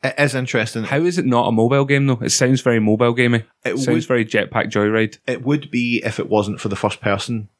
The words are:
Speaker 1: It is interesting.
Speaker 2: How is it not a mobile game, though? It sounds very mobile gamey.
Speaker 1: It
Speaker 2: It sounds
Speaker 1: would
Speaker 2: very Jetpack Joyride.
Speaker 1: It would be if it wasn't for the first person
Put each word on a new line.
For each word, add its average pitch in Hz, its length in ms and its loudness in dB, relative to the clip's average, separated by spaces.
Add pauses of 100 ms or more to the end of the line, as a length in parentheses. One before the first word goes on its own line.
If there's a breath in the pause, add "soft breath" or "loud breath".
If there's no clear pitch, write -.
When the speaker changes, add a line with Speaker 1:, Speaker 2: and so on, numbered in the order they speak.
Speaker 1:
It 131 140 -2
is 143 160 2
interesting. 117 500 -2
Speaker 2:
How 135 180 -2
is 175 180 0
it - 80 -2
not 120 200 2
a 104 40 0
mobile 120 340 2
game, 139 220 2
though? 127 140 2
It 123 100 -2
sounds 127 300 2
very 117 180 2
mobile 107 340 2
gamey. 120 300 2 (200)
Speaker 1:
It 104 120 -2
Speaker 2:
It - 20 -2
sounds 262 100 -2
Speaker 1:
would 156 200 0
Speaker 2:
very 120 180 0
Jetpack 107 460 -2
Joyride. 107 560 0
Speaker 1:
It 123 160 -6
would 143 260 -2
be 120 340 -2
if - 160 -4
it - 80 -4
wasn't 104 320 0
for - 100 -4
the 98 60 -4
first - 260 -4
person 107 480 -4 (100)